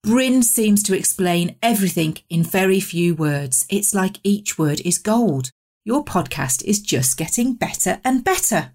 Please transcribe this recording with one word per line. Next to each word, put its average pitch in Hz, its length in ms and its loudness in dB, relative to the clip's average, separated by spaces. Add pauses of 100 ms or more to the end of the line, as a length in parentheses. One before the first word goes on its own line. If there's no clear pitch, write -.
Bryn 254 400 4
seems 214 400 2
to 190 120 0
explain 175 680 0
everything 185 540 0 (120)
in 165 140 0
very 190 340 2
few 175 380 0
words. 143 520 -2
It's 202 240 -2
like 190 300 -2
each 202 340 -2
word 147 280 0
is 175 140 -2
gold. 208 520 0 (340)
Your 269 200 0
podcast - 580 -4
is 208 180 0
just - 360 -2
getting 240 380 -2
better - 500 -4
and 254 180 2
better. 233 520 0